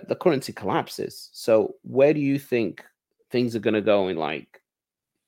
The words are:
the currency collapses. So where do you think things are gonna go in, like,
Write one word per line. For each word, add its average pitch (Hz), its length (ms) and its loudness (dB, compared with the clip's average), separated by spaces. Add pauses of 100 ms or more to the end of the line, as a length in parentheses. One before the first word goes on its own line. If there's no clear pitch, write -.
the - 80 -2
currency 135 360 0
collapses. - 800 -6
So - 500 0
where 135 300 4
do 151 80 0
you 139 180 0
think 117 460 -4 (460)
things 120 240 0
are 110 60 -2
gonna 110 200 2
go 101 280 2
in, 90 80 -2
like, 78 440 -8 (680)